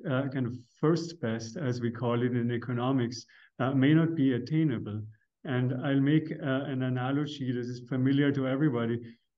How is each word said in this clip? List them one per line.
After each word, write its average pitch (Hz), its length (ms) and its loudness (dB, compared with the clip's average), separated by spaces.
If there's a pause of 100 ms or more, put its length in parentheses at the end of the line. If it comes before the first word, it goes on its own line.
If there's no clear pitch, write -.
uh, 135 200 0
kind 131 160 -2
of 110 100 -4 (240)
first 160 400 0
best, 113 380 -4
as 123 240 -2
we 117 100 0
call 120 320 0
it 123 140 0
in 120 140 0
economics, 120 720 -2 (340)
uh, 131 120 0
may 139 220 6
not 165 220 4
be 135 160 4
attainable. 120 720 0 (420)
And 127 300 0 (100)
I'll 139 160 2
make, 151 320 2
uh, 160 140 -8
an 135 380 -2
analogy 135 680 -2
that 123 80 -2
is 123 300 -8
familiar 139 420 4
to 135 160 0
everybody. 120 540 0 (360)